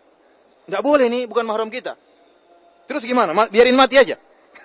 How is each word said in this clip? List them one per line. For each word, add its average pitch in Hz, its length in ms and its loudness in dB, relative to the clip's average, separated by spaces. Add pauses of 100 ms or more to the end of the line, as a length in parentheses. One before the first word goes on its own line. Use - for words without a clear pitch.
(680)
nggak 196 160 -6
boleh 277 240 2
nih, 247 160 -6
bukan 226 240 -4
mahram 220 240 -6
kita. 175 240 -12 (880)
Terus 254 240 -8
gimana? 240 240 0
Ma-, 214 160 0
biarin 240 300 4
mati 269 180 2
aja. 196 240 2
<laughs> - 60 -20 (380)